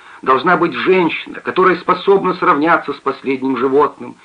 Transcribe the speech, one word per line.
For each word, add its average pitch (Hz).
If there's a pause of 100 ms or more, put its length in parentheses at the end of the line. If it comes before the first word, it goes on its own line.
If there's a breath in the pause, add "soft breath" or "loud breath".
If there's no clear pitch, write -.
(220 loud breath)
должна 135
быть 165
женщина, 165
которая 180
способна 180
сравняться 165
с -
последним 131
животным 135